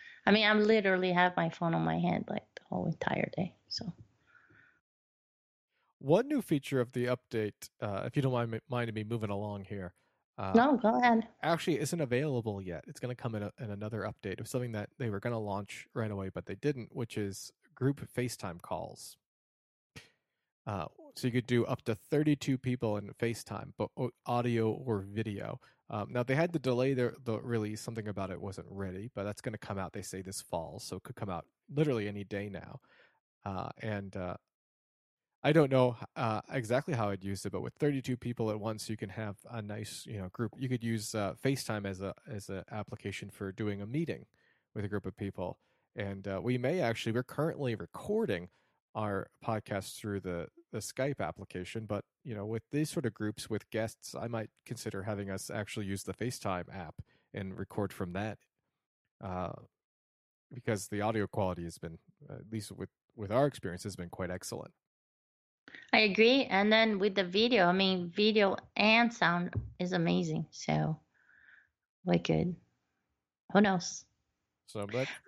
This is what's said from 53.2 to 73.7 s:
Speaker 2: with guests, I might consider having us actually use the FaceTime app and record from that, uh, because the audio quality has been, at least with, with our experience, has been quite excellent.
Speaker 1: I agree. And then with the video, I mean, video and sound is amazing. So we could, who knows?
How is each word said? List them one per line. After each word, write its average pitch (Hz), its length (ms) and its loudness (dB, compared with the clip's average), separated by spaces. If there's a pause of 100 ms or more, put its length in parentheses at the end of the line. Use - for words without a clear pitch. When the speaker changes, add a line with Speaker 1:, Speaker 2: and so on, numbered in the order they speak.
Speaker 2:
with 104 200 -4
guests, - 440 -4
I 113 140 -6
might 113 220 -6 (140)
consider 101 380 -8
having 101 280 -4
us 95 200 -6
actually 104 360 -6
use 98 180 -4
the 92 100 -6
FaceTime 101 600 -4
app 87 280 -10 (320)
and 95 240 -6
record 101 340 -4
from 90 220 -6
that, 104 240 -4 (840)
uh, 90 300 -6 (1000)
because 110 360 -4
the 104 140 -2
audio 107 240 4
quality 90 380 0
has 85 140 -8
been, 82 200 -12 (320)
at - 200 -12
least 110 220 -6
with, 98 180 -10 (260)
with 101 160 -6
our 135 140 6
experience, 90 380 -4
has 98 120 -6
been 87 140 -8
quite 90 200 -4
excellent. - 420 -8 (1200)
Speaker 1:
I 226 60 8
agree. 220 440 8
And 202 260 4
then 220 280 6
with 196 160 2
the 196 100 4
video, 208 420 6
I 175 60 8
mean, 185 380 4
video 208 460 4 (200)
and 226 360 6
sound 175 420 2 (240)
is 180 140 0
amazing. 170 580 2
So 156 500 0 (1040)
we 175 140 6
could, 170 380 2 (960)
who 202 100 10
knows? 190 440 2 (600)